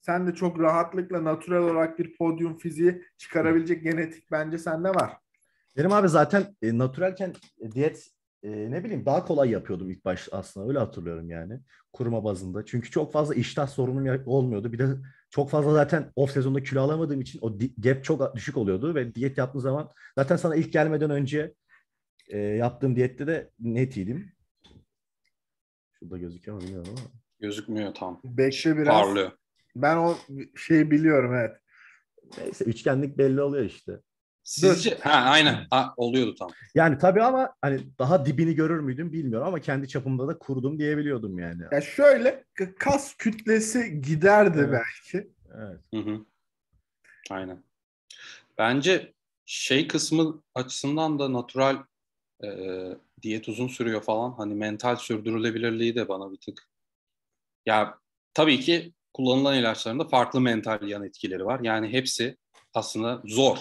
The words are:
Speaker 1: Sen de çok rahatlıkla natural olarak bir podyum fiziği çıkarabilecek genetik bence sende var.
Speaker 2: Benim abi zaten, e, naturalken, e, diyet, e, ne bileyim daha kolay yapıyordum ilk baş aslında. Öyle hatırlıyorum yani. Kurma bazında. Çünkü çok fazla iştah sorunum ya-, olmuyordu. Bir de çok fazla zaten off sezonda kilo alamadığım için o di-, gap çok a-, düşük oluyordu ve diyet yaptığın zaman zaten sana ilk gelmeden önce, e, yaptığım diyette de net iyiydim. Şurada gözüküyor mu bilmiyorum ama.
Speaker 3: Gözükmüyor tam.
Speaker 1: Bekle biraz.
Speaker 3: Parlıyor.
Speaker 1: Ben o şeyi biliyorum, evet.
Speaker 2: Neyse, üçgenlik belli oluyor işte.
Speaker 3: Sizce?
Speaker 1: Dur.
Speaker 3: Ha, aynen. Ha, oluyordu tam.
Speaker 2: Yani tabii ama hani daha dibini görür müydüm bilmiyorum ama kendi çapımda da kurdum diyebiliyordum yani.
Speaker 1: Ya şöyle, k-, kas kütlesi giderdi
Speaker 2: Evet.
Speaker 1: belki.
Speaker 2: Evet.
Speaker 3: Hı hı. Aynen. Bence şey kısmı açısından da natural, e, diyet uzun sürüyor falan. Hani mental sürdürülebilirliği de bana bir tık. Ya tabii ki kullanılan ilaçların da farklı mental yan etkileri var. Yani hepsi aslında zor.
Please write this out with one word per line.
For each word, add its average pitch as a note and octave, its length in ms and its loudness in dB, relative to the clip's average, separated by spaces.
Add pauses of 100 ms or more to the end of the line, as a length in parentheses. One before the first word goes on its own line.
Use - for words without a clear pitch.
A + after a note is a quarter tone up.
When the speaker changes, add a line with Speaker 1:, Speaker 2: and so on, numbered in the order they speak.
Speaker 1:
Sen F3+ 260 -2
de F3 80 -2
çok E3+ 260 -2
rahatlıkla E3+ 640 0
natural E3 460 0
olarak D#3+ 280 0
bir E3 180 -6
podyum E3 420 -2
fiziği F3 440 0 (160)
çıkarabilecek E3 640 0
genetik D#3+ 480 -4
bence D#3 280 -4
sende E3 320 -4
var. F3 260 0 (600)
Speaker 2:
Benim E3+ 160 2
abi G3+ 160 6
zaten, E3 540 4
e, A#2 160 0
naturalken, E3+ 560 -2 (260)
e, A2+ 120 -12
diyet, C#3 380 -2 (320)
e, G#2 80 -10 (200)
ne F3 140 -6
bileyim D#3+ 220 -6
daha C#3+ 180 2
kolay C#3+ 260 2
yapıyordum F#2 400 -4
ilk F2+ 140 -14
baş F#2 280 -6
aslında. G2 360 -10
Öyle C#3 100 0
hatırlıyorum E2+ 520 -6
yani. F2 300 -10 (320)
Kurma A#2 320 -4
bazında. G2 400 -6
Çünkü A#2+ 260 -6
çok D3+ 220 -2
fazla D3+ 220 0
iştah C#3 320 -2
sorunum C3+ 400 -4
ya-, C3 200 -2
olmuyordu. A#2+ 460 0
Bir A#2 60 -8
de C3 80 2 (440)
çok C#3+ 200 -2
fazla D3 220 2
zaten D3+ 440 2
off C#3 140 2
sezonda C3+ 320 0
kilo C3+ 200 -2
alamadığım D3 380 0
için - 220 -10
o A2 180 -4
di-, C3 200 -4
gap C3+ 240 2
çok C#3+ 180 0
a-, - 120 -2
düşük C3+ 220 -6
oluyordu A2 380 0
ve B2 200 -2
diyet C3+ 240 -2
yaptığın C3+ 220 -2
zaman C3+ 300 -2 (280)
zaten C#3 180 4
sana E3 200 0
ilk D#3+ 160 0
gelmeden D#3 380 2
önce, C#3+ 440 -2 (760)
e, G#2 100 -8
yaptığım A#2+ 580 0
diyette B2+ 300 -2
de D#3+ 240 -6 (100)
net A#2 360 -2
iyiydim. B2+ 360 -8 (1700)
Şurada F2 200 -14
gözüküyor F2 380 -14
mu F#2 60 -12
bilmiyorum F#2 280 -12
ama. B2 100 -12 (400)
Speaker 3:
Gözükmüyor G#2 540 -6
tam. F2+ 300 -8
Speaker 1:
Bekle C3 520 0
biraz. D3+ 180 2
Speaker 3:
Parlıyor. G2+ 380 4 (440)
Speaker 1:
Ben D3 200 2
o E3+ 200 2 (400)
şeyi D#3 340 4
biliyorum, D3 440 4
evet. A#2 220 -2 (800)
Speaker 2:
Neyse, - 260 -6
üçgenlik C#3 540 -2
belli C3+ 240 4
oluyor C#3+ 220 -2
işte. - 360 -12 (420)
Speaker 3:
Sizce? F3 480 4
Speaker 1:
Dur. - 100 -4
Speaker 3:
Ha, C#3+ 100 0
aynen. C#3 600 6
Ha, C3 260 2
oluyordu A#2+ 380 0
tam. F2+ 160 -10 (240)
Speaker 2:
Yani D#3 240 6
tabii F#3+ 240 6
ama C4 380 2
hani C#3 200 0 (180)
daha C3+ 280 2
dibini D#3+ 280 2
görür D#3 260 0
müydüm C#3+ 320 -4
bilmiyorum C3+ 360 -4
ama F3 120 -4
kendi C#3 280 -4
çapımda C3 400 -4
da E3 100 -6
kurdum C3+ 400 -4
diyebiliyordum C#3+ 600 -2
yani. E2+ 240 -8 (100)
Speaker 1:
Ya C#3+ 80 2
şöyle, C4+ 640 4 (100)
k-, F#3 200 -8
kas C#4+ 420 -2
kütlesi A3 840 0
giderdi E3 580 6
Speaker 2:
Evet. C#3 140 2
Speaker 1:
belki. - 580 -6 (240)
Speaker 2:
Evet. G2+ 260 -14 (140)
Speaker 3:
Hı A2 60 -2
hı. G#2+ 240 -6 (1080)
Aynen. - 320 -10 (960)
Bence C#3 560 2 (300)
şey - 440 0
kısmı D#3 540 0 (120)
açısından D3 640 -2
da C3+ 140 -2
natural, C3 440 0 (680)
e, G#2 40 -8 (760)
diyet A2 260 -6
uzun A#2 200 -4
sürüyor A2+ 340 -2
falan. A2+ 300 -2
Hani G#2 220 -8
mental G#2+ 420 -2
sürdürülebilirliği A2+ 960 -2
de A2+ 140 -2
bana F#2+ 240 -8
bir F#2+ 80 -16
tık. - 280 -16 (960)
Ya G#2+ 320 2 (360)
tabii D3+ 260 6
ki E3+ 340 0 (200)
kullanılan C3+ 420 2
ilaçların A2+ 420 -2
da D#3+ 100 -4
farklı B2+ 320 2
mental A2 480 0
yan G2+ 160 -8
etkileri F#2+ 400 -8
var. B2+ 180 -2
Yani A2 300 -2
hepsi C3 440 -2 (380)
aslında A2+ 500 -4
zor. A2+ 360 4